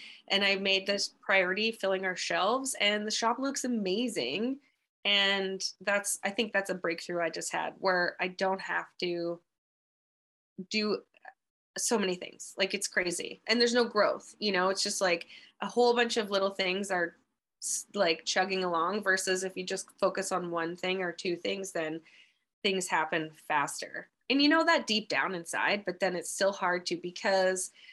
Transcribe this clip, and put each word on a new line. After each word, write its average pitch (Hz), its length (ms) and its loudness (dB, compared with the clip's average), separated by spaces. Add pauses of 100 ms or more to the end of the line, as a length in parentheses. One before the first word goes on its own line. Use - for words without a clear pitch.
(300)
and 196 140 4
I 196 120 4
made 190 320 0
this 202 220 -2 (120)
priority 196 500 2
filling 190 340 0
our 180 100 -2
shelves, 214 640 0
and 208 260 2
the 214 60 -4
shop 233 280 0
looks 277 260 -4
amazing. 214 920 -2 (440)
And 196 600 2 (180)
that's, 202 420 0
I 202 80 -2
think 214 200 -2
that's 196 200 0
a 190 40 -4
breakthrough 170 460 -4
I 165 80 0
just 170 220 -6
had 160 260 -4
where 180 420 0
I 185 100 -2
don't 190 320 -2
have 170 260 -4 (140)
to 170 380 -4 (1300)
do 214 280 0 (800)
so 233 220 0
many 185 160 0
things. - 420 -14
Like, 190 160 0
it's 202 140 -4
crazy. - 600 -4
And 226 120 2
there's 240 140 4
no 240 120 4
growth, - 540 0
you 208 120 0
know, 185 180 4
it's 190 120 0
just, 202 200 -2
like, 175 260 2 (340)
a 208 60 -2
whole 240 260 6
bunch 240 240 2
of 202 140 -2
little 196 180 2
things 190 400 -2
are 175 280 -2 (440)
s-, - 320 -4
like, 170 320 2
chugging 190 380 2
along 180 400 0
versus 185 400 2
if 185 120 -6
you 185 80 -6
just 190 240 -6 (120)
focus 190 320 0
on 180 180 -2
one 170 260 -4
thing 185 280 -2
or 175 80 -2
two 175 240 -4
things, 196 360 -4
then 160 300 -4 (640)
things 190 240 0
happen 160 420 0 (180)
faster. - 600 -2 (220)
And 269 120 2
you 294 80 6
know 330 160 6
that 311 220 4
deep 214 220 0
down 151 260 0
inside, 170 500 0
but 180 140 -4
then 185 160 0
it's 165 160 -6
still 196 200 2
hard 180 360 0
to, 175 100 -2
because 185 720 0 (220)